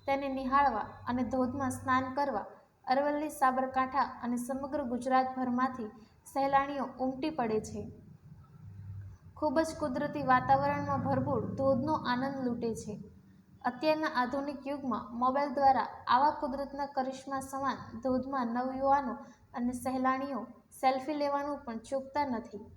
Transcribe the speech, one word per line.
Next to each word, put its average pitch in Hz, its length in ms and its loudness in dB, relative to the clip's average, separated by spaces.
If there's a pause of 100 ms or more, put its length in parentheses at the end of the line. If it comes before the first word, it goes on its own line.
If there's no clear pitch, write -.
તેને 277 220 2
નિહાળવા 262 640 2 (160)
અને 247 160 2
ધોધમાં 254 480 0
સ્નાન 262 420 0
કરવા 277 380 0 (360)
અરવલ્લી, 294 420 2
સાબરકાંઠા 262 800 2 (140)
અને 240 160 -2
સમગ્ર 269 460 -4
ગુજરાતભરમાંથી 254 1040 0 (360)
સહેલાણીઓ 277 600 0 (140)
ઉમટી 262 320 -2
પડે 220 300 0
છે. 208 260 -8 (1500)
ખૂબ 302 240 0
જ 320 200 0
કુદરતી 294 520 -2
વાતાવરણમાં 269 760 4
ભરપૂર 269 340 2 (140)
ધોધનો 269 380 2 (120)
આનંદ 262 380 -2
લૂંટે 233 320 -2
છે. 208 200 -8 (680)
અત્યારના 311 500 0
આધુનિક 269 520 -2
યુગમાં 277 380 -4 (140)
મોબાઈલ 269 340 2
દ્વારા 269 360 6 (180)
આવા 269 240 6
કુદરતના 277 560 -4
કરિશ્મા 269 540 -4
સમાન 269 360 -4 (240)
ધોધમાં 254 460 0
નવયુવાનો 262 680 2 (400)
અને 247 200 -2
સહેલાણીઓ 262 680 0 (380)
સેલ્ફી 262 340 2
લેવાનું 285 520 0
પણ 226 140 -8
ચૂકતા 269 460 -2
નથી. 226 400 -6 (100)